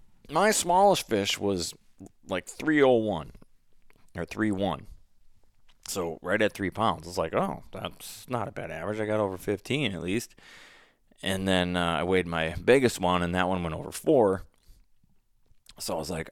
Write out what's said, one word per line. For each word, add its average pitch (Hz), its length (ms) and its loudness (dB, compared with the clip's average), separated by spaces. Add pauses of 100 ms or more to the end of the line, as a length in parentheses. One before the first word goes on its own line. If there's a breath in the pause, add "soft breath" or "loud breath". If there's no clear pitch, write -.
(300)
My 185 220 4
smallest 185 560 4
fish 101 320 0
was, 98 340 0 (540)
like, 90 180 -4
three 151 380 2
oh 131 80 6
one 104 400 0 (880)
or 85 80 -4
three 107 260 -2
one. 95 360 -4 (1000)
So 85 340 -6
right 104 200 0
at 104 100 2
three 92 200 -2
pounds. 92 360 0
It's 90 100 -8
like, 82 160 0
"Oh, 139 380 -2
that's - 560 -12
not 117 220 -4
a - 20 -18
bad - 180 -10
average. 90 300 -6
I 107 60 -2
got 107 160 0
over 95 160 -2
fifteen 110 560 -2
at 80 80 -8
least." 95 340 -4 (880 loud breath)
And 95 240 -2
then, 90 300 2
uh, 85 220 0
I 82 40 0
weighed 90 240 2
my 82 360 -2
biggest 120 360 4
one, 90 240 2
and 87 100 -2
that 90 140 2
one 92 160 -2
went 80 120 -4
over - 160 -10
four. 107 520 2 (1300)
So - 180 -6
I - 20 -4
was 76 120 -6
like, 82 220 -6